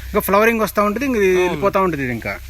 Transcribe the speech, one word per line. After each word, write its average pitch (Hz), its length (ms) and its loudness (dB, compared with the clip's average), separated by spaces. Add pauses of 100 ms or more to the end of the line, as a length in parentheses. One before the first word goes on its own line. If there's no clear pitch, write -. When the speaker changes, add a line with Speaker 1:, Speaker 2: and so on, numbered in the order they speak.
Speaker 1:
ఇంకా 208 140 -4
ఫ్లవరింగ్ 214 400 2
వస్తా 208 240 0
ఉంటుంది, 208 220 -2
ఇంక 254 120 0
ఇది 196 100 4
Speaker 2:
అవును. 185 140 2
Speaker 1:
వెళ్ళిపోతా 180 400 0
ఉంటుంది 160 220 0
ఇది 123 100 -4
ఇంకా. 107 260 -8 (100)